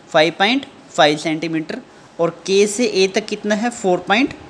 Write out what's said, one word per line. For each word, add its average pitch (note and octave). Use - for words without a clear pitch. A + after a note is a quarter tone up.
five D#3+
point A#3+
five D3+
centimeter, D#3+
और E3+
के F#3+
से A3+
ए F#3+
तक G#3
कितना G#3
है, A3+
फ़ोर F3+
पॉइंट A#3+